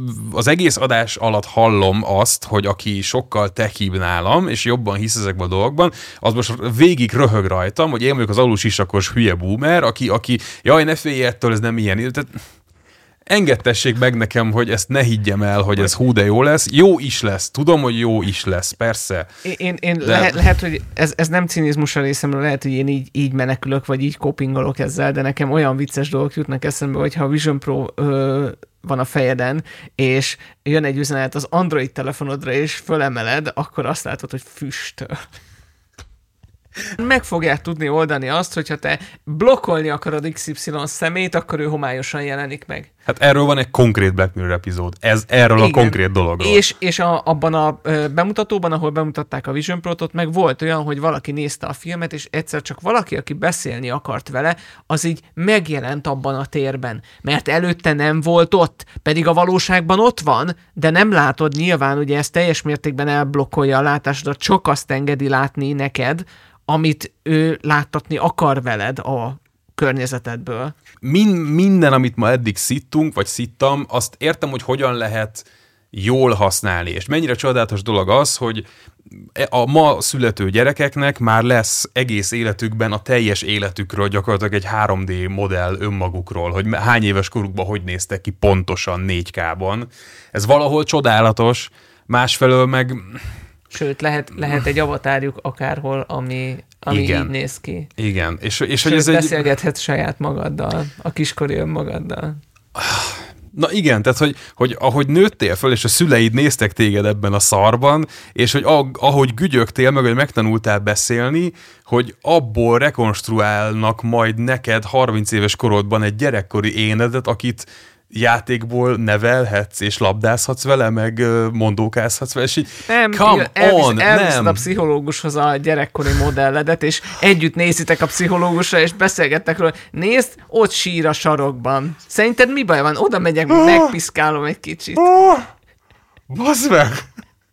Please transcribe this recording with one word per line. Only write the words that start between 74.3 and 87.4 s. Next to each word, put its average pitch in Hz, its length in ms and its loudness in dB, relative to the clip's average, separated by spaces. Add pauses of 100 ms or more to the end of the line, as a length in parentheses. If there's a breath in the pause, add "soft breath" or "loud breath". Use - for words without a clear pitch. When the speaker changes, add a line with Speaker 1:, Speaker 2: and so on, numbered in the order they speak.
Speaker 1:
hogy 127 120 -8
hogyan 131 320 -2
lehet 110 520 -6 (440 soft breath)
jól 120 440 2
használni. 92 580 0
És 90 140 -8
mennyire 147 280 -2
csodálatos 117 480 -2
dolog 101 280 0
az, 139 260 2
hogy 113 300 -6 (840 soft breath)
a 123 160 0
ma 143 360 4
születő 113 480 0
gyerekeknek 139 720 0
már 113 240 4
lesz 120 500 0
egész 113 380 -2
életükben 110 600 -2
a 104 100 -4
teljes 117 400 0
életükről 101 640 -4
gyakorlatilag 98 460 -2
egy 98 120 -2
három 101 400 0
D 92 60 -6 (180)
modell 95 500 -2
önmagukról, 90 720 -4
hogy 95 200 -2
hány 110 320 2
éves 98 260 0
korukban 95 360 -6